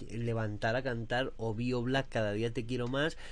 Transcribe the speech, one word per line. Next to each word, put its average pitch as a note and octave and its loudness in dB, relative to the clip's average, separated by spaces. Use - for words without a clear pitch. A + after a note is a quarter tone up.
levantar A2+ 0
a C3 0
cantar B2 0
"O A2+ -2
Bio A#2+ 0
Black, C3 2
cada G#2+ 2
día A2 0
te A#2+ -2
quiero A#2+ 0
más", C#3+ 2